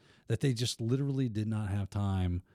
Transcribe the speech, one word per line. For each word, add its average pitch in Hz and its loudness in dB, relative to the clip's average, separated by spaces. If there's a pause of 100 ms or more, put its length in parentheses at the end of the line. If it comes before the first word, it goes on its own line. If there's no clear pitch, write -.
(300)
that 117 0
they 139 2
just 117 -2
literally 135 0
did 107 -2
not 107 -2
have 98 -2
time 95 0 (140)